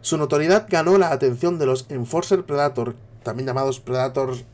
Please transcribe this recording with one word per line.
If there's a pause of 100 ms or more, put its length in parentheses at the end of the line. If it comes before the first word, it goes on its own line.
Su
notoriedad
ganó
la
atención
de
los
Enforcer
Predator, (260)
también
llamados
Predators